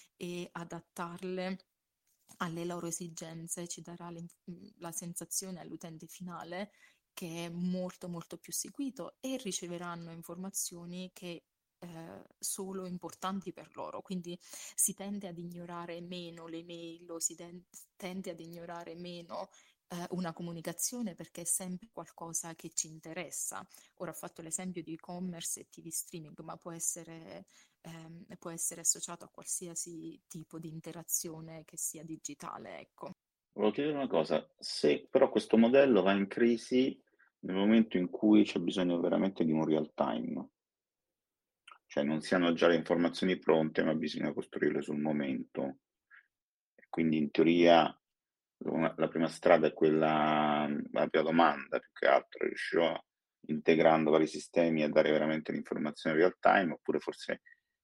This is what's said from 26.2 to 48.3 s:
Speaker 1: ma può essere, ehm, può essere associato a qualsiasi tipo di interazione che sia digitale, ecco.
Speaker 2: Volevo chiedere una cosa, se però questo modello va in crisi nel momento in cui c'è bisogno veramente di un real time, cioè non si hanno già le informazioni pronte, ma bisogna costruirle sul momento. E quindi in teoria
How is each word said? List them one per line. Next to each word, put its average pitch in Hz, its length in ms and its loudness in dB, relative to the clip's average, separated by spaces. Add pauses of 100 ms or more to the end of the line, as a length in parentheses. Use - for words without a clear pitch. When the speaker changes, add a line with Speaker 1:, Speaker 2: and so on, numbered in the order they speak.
Speaker 1:
ma 165 140 -14
può 170 160 -14
essere, 165 760 -10 (360)
ehm, 165 440 -18 (140)
può 175 120 -10
essere 165 300 -6
associato - 440 -2
a 185 40 -20
qualsiasi 170 960 -10
tipo 160 320 -14
di 165 100 -10
interazione 160 960 -8
che - 120 -20
sia - 260 -6
digitale, 151 760 -10
ecco. - 380 -16 (360)
Speaker 2:
Volevo 104 200 2
chiedere 147 240 -2
una 135 100 -2
cosa, 78 500 0
se - 520 0
però 131 200 6
questo - 280 4
modello 123 440 8
va 95 120 6
in 98 140 4
crisi 120 720 4 (420)
nel 95 160 -6
momento 110 420 6
in 90 120 2
cui 107 360 8
c'è - 140 -2
bisogno 87 400 2
veramente 87 440 2
di 80 80 4
un 78 140 2
real 78 280 2
time, 60 540 -2 (1400)
cioè 71 160 -2
non 78 180 0
si - 120 -2
hanno 87 200 4
già 85 140 4
le 85 100 8
informazioni 87 600 2
pronte, 80 460 2
ma 82 100 2
bisogna 78 380 -2
costruirle - 500 -2
sul 76 180 -4
momento. 69 800 -4 (960)
E - 120 -20
quindi 80 300 2
in 76 120 0
teoria 85 640 8 (680)